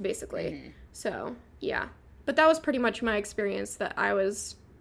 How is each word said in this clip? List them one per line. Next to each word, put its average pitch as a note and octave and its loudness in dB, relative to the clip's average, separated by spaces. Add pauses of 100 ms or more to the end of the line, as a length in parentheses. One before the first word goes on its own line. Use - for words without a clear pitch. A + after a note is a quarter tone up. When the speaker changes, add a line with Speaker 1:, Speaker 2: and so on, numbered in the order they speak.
Speaker 1:
basically. - -4
Speaker 2:
Mm-hmm. C#3+ -8 (240)
Speaker 1:
So, G3 -6 (240)
yeah. - -4 (360)
But C#4 -2
that D#4 8
was D#4+ 6
pretty D4 0
much A3+ 0
my A3+ 2
experience, G3+ -2
that - -4
I G3+ 2
was G3 0 (240)